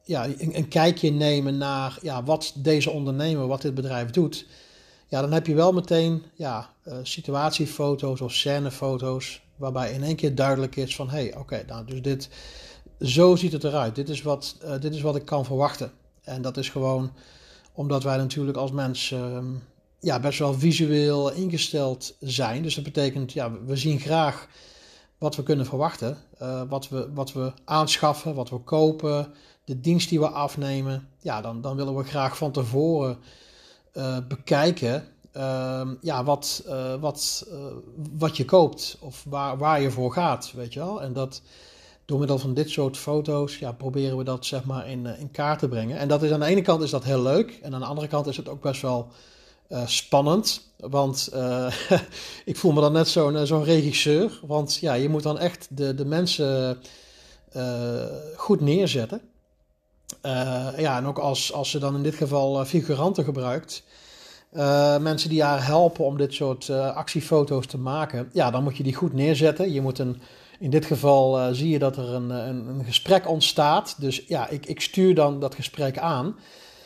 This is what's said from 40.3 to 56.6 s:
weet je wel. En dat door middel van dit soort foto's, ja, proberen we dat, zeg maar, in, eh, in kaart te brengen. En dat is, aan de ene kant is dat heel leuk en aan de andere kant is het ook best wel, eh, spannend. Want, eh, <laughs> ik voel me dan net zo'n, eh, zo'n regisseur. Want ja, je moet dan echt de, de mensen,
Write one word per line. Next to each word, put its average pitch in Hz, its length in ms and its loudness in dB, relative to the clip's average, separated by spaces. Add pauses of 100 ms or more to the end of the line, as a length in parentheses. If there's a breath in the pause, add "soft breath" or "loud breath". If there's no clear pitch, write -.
weet 120 180 -12
je 135 60 -10
wel. 185 220 -8
En 135 120 -8
dat 131 280 -6 (640 loud breath)
door 143 140 -2
middel 139 200 2
van 131 140 -2
dit 151 160 0
soort 135 280 -2
foto's, 147 600 -2
ja, 127 140 -8
proberen 135 460 -4
we 131 60 -4
dat, 127 220 -4
zeg 131 180 -4
maar, 131 260 -6
in, 127 160 -8
eh, 117 140 -8
in 147 120 -12
kaart 151 280 0
te 147 80 2
brengen. 117 300 -4
En 143 100 -2
dat 147 160 4
is, 151 80 4
aan 151 80 2
de 151 60 0
ene 185 160 6
kant 175 200 4
is 147 80 0
dat 135 140 -2
heel 131 180 2
leuk 127 400 2
en 135 120 -10
aan 131 60 -6
de 131 60 -6
andere 151 220 -4
kant 147 200 0
is 135 100 -4
het 139 120 -10
ook 139 120 -10
best 135 200 -4
wel, 123 260 -2 (600 loud breath)
eh, 123 200 -6
spannend. - 880 2
Want, 135 560 0
eh, 127 380 -2 (180)
<laughs> 180 120 6 (440 loud breath)
ik - 120 -6
voel 180 140 4
me 151 100 6
dan 147 120 6
net 160 140 4
zo'n, 151 280 4
eh, 151 80 2
zo'n 151 200 2
regisseur. 151 800 4
Want 147 300 0
ja, 156 180 0
je 135 160 2
moet 151 140 0
dan 151 160 -2
echt 175 300 -4
de, 139 260 -2
de 139 100 -4
mensen, 135 760 0 (680 loud breath)